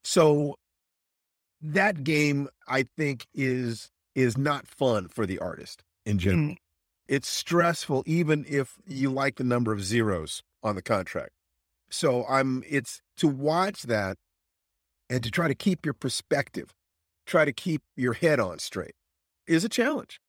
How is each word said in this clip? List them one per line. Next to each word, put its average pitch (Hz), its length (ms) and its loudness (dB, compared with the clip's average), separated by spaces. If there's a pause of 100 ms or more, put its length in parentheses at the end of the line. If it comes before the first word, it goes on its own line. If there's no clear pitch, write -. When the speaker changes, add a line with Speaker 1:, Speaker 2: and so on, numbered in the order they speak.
Speaker 1:
So 147 500 4 (1040)
that 151 440 0
game, 147 420 2 (220)
I 131 140 2
think, 143 500 -4
is, 127 560 -4 (260)
is 127 220 2
not 143 280 -2
fun 107 440 0
for 110 160 -2
the 90 140 -4
artist - 440 -10 (220)
in 104 140 2
general. 98 320 2
Speaker 2:
Mm. 175 60 -12 (500)
Speaker 1:
It's 139 220 -2
stressful, 165 760 0
even 156 440 0
if 139 360 -4
you 135 240 -2
like 135 280 -2
the 127 80 -2
number 120 260 2
of 101 100 -2
zeros 98 640 0 (180)
on 104 140 -2
the 92 60 -8
contract. 95 500 -4 (580)
So 123 380 0
I'm, 131 400 0
it's - 340 -4 (140)
to 160 140 2
watch 156 540 0
that 104 340 -2 (920)
and 123 140 -2
to 113 80 -6
try 170 160 0
to 135 80 2
keep - 300 0
your 143 80 -2
perspective, - 800 -4 (520)
try 156 200 4
to - 80 -2
keep 156 280 -2 (140)
your 123 160 0
head 147 300 4
on 90 180 -2
straight - 320 -8 (560)
is 165 160 2
a 226 60 -4
challenge. - 600 -4